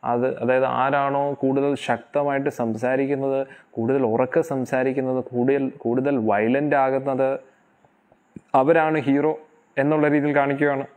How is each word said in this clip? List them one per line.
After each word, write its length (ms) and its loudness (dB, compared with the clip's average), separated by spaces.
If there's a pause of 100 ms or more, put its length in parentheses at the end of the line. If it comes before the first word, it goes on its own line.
(120)
അത്, 140 0 (160)
അതായത് 260 2 (140)
ആരാണോ 400 0 (200)
കൂടുതൽ 300 0 (160)
ശക്തമായിട്ട് 600 -2 (100)
സംസാരിക്കുന്നത്, 800 -2 (360)
കൂടുതൽ 260 0 (100)
ഉറക്കെ 380 0
സംസാരിക്കുന്നത്, 720 -2 (100)
കൂടുതൽ, 340 0 (200)
കൂടുതൽ 300 0 (160)
വയലന്റ് 520 0
ആകുന്നത്, 480 0 (1300)
അവരാണ് 440 4
hero 260 4 (500)
എന്നുള്ള 320 2
രീതിയിൽ 260 2
കാണിക്കുകയാണ്. 440 0 (120)